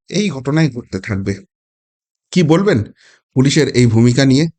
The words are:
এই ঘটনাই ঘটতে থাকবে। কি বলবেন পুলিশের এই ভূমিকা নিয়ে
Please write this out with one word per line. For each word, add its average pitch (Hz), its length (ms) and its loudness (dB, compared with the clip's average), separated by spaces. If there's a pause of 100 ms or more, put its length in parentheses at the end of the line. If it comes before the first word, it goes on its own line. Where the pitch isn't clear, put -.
এই 190 220 -4
ঘটনাই 139 380 -2
ঘটতে 117 320 -10
থাকবে। 98 340 -6 (960)
কি 180 120 0
বলবেন 165 400 2 (520)
পুলিশের 139 340 2
এই 123 180 2
ভূমিকা 120 380 2
নিয়ে 135 220 2 (120)